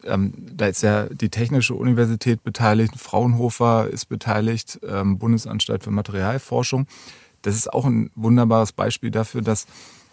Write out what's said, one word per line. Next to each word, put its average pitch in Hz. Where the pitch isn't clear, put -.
ähm, 98
da 104
ist 98
ja 104
die -
Technische 120
Universität 117
beteiligt, 110
Fraunhofer 117
ist -
beteiligt, 110
ähm, 98
Bundesanstalt 110
für 107
Materialforschung. 117
Das 101
ist 113
auch 131
ein 113
wunderbares 113
Beispiel 110
dafür, 110
dass 110